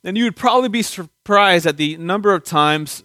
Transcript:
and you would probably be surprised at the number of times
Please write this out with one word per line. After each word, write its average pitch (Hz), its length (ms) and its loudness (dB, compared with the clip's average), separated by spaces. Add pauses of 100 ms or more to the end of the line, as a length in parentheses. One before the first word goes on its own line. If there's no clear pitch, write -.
and 185 120 -6
you 233 100 2
would 214 100 -2
probably 247 340 0
be 226 140 -2
surprised 190 800 0
at 147 120 0
the 156 200 -4
number 196 380 0
of 156 80 -4
times 151 600 -2